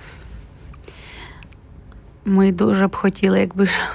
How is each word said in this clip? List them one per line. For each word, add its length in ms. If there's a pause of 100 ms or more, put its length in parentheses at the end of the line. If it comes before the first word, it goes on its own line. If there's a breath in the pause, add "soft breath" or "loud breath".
(2250 loud breath)
Ми 260
дуже 360
б 80
хотіли, 440
якби 260
ж 60 (240 loud breath)